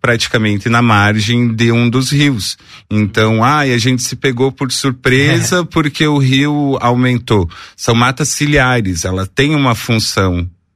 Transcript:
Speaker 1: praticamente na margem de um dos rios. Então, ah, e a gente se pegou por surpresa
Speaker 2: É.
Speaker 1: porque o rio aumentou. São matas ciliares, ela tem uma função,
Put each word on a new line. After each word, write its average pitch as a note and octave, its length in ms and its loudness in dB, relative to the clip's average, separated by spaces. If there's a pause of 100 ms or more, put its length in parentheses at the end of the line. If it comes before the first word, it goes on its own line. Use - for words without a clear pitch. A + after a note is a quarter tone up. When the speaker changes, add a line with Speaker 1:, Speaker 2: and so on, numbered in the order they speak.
Speaker 1:
praticamente A2 680 0
na A#2 120 2
margem A2 720 2
de A#2 200 2
um A#2+ 180 2
dos C3 220 -2
rios. C#3+ 440 0 (320)
Então, A2 540 0
ah, C#3+ 240 2
e B2+ 80 0
a A#2+ 40 0
gente B2+ 260 0
se - 100 -8
pegou C3 380 -2
por C3 180 -6
surpresa C3+ 920 0
Speaker 2:
É. - 20 -6
Speaker 1:
porque D#3 420 -2
o D3 120 2
rio C#3 640 0
aumentou. B2 680 0 (260)
São - 180 0
matas B2+ 340 0
ciliares, B2+ 760 0
ela F#2 220 -4
tem C#3+ 260 -2
uma C#3 220 2
função, F#2+ 760 -2 (280)